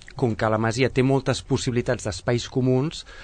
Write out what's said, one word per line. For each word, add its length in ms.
com 200
que 140
la 80
masia 320
té 120
moltes 400
possibilitats 640
d'espais 460
comuns, 520